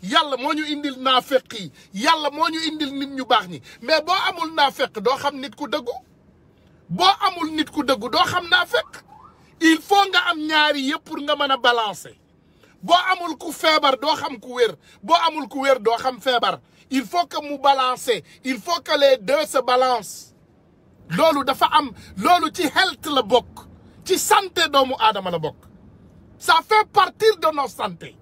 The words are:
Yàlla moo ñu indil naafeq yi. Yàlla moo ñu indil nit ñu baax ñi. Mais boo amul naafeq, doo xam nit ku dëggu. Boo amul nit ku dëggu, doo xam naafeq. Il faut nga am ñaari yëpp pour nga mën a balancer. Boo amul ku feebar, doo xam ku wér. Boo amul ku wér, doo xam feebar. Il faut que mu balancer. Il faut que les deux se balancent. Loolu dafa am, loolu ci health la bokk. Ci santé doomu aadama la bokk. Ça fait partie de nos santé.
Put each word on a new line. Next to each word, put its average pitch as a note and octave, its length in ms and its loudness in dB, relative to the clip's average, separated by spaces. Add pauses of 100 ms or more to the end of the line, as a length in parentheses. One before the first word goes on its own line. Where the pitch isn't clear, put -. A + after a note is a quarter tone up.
Yàlla C#4 340 0
moo C4+ 160 -2
ñu D4+ 160 -4
indil C#4+ 320 -6
naafeq B3+ 580 0
yi. E3 120 -12 (220)
Yàlla D4+ 360 0
moo D4+ 200 -2
ñu D#4+ 100 -6 (100)
indil D4+ 240 -6
nit C#4 160 -8
ñu C4 160 -8
baax G#3+ 220 0
ñi. E3 140 -14 (200)
Mais D4+ 200 0
boo D#4+ 120 -2 (160)
amul E4 240 -6
naafeq, C#4 480 -2
doo B3 160 0
xam C#4+ 220 -6
nit B3+ 160 -12
ku - 120 -10
dëggu. B3 240 -6 (1000)
Boo F#3 160 0 (220)
amul E4+ 280 -4
nit D#4 160 -4
ku D4+ 120 -4
dëggu, A#3+ 280 -2
doo E4+ 140 2
xam F4+ 220 -4
naafeq. F4+ 560 -2 (580)
Il D#4+ 200 4
faut G4+ 300 4
nga F4+ 80 4 (100)
am F4 160 -2
ñaari D4+ 360 2 (100)
yëpp D#4+ 120 -6
pour D#4 160 -12
nga D4 160 -2
mën C#4+ 160 -2
a C4+ 60 2
balancer. A3+ 560 0 (680)
Boo F#3+ 120 2 (180)
amul E4+ 260 -4
ku - 140 -12
feebar, D4+ 460 2
doo D4+ 180 -2
xam D4 240 -8
ku B3+ 140 -16
wér. A3+ 220 0 (260)
Boo B3+ 140 2 (120)
amul D#4 200 -4
ku C4+ 140 -8
wér, C4+ 180 4
doo A3+ 180 0
xam B3+ 240 -6
feebar. A3+ 380 0 (320)
Il C4 140 -2
faut F4 200 -2
que D#4 160 -8
mu D4 160 -8
balancer. C4 680 0 (200)
Il B3+ 160 -4
faut E4+ 240 -4
que D#4 160 0
les C#4 180 6
deux C4 300 0
se D4+ 160 -2
balancent. B3+ 720 0 (720)
Loolu C#4+ 340 2
dafa C4+ 280 0
am, C4 200 2 (260)
loolu E4 360 2
ci F#4 100 -4
health D#4+ 480 -2
la C4 120 0
bokk. - 420 0 (400)
Ci F#4 140 0
santé F#4+ 480 2
doomu C4+ 320 2
aadama G3 320 0
la E3+ 80 -4
bokk. D#3 160 -8 (840)
Ça - 180 2 (120)
fait G#4+ 240 4
partie G4 340 2 (160)
de D#4 140 2
nos C4+ 140 -2
santé. E3 520 -10